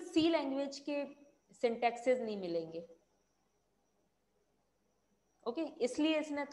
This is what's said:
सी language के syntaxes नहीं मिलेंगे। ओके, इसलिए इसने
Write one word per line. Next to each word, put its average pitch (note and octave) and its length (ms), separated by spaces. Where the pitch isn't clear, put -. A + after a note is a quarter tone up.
सी E4 220
language C#4 500
के C#4+ 160
syntaxes A#3 580
नहीं A3 160
मिलेंगे। E3+ 500
ओके, E4 160
इसलिए D4+ 360
इसने C#4+ 320